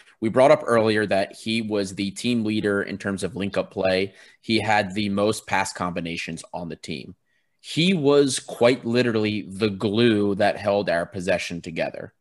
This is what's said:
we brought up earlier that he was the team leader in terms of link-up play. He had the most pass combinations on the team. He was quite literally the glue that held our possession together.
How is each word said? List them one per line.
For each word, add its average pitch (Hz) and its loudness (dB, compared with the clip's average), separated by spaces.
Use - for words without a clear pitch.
we 110 0
brought 127 6
up 151 4
earlier 110 2
that 98 0
he 113 -4
was 104 -2
the 98 -4
team 117 -2
leader 104 0
in 98 -6
terms 98 -4
of 90 -6
link-up 95 -4
play. 95 0
He 110 0
had 104 0
the 104 -2
most 101 0
pass 95 -2
combinations 85 -6
on 85 -8
the 76 -10
team. 80 -12
He 175 0
was 143 4
quite - 2
literally 110 0
the 95 -2
glue 104 2
that 101 2
held 101 0
our 85 0
possession 87 -4
together. 80 -8